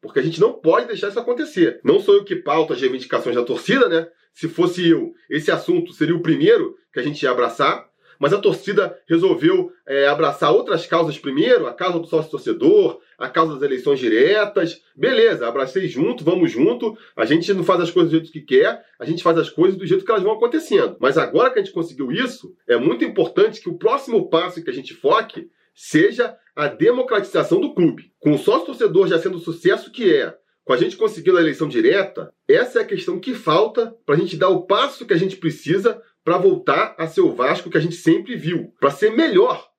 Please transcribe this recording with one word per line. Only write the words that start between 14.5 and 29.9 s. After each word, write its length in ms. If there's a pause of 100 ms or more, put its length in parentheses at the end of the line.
Beleza, 520
abracei 420
junto, 340
vamos 280
junto, 460 (200)
a 80
gente 280
não 120
faz 160
as 100
coisas 200
do 80
jeito 140
que 100
quer, 400 (160)
a 60
gente 180
faz 160
as 120
coisas 280
do 80
jeito 180
que 60
elas 120
vão 100
acontecendo. 680
Mas 180
agora 320
que 80
a 40
gente 120
conseguiu 380
isso, 420 (140)
é 80
muito 280
importante 560
que 100
o 80
próximo 500
passo 340
que 80
a 40
gente 200
foque 540 (260)
seja 640 (180)
a 140
democratização 880
do 160
clube. 440
Com 140
o 60
sócio-torcedor 680
já 100
sendo 200
o 20
sucesso 500